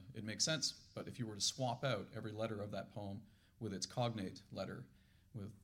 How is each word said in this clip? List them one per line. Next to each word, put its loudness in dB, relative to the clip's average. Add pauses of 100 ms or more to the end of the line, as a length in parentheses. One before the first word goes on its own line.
(140)
it -4
makes 2
sense, 4 (200)
but -4
if -6
you 0
were -4
to -6
swap 4
out 2
every -4
letter 0
of -2
that -4
poem -2 (420)
with 0
its 0
cognate 2 (100)
letter, -4 (500)
with -6 (140)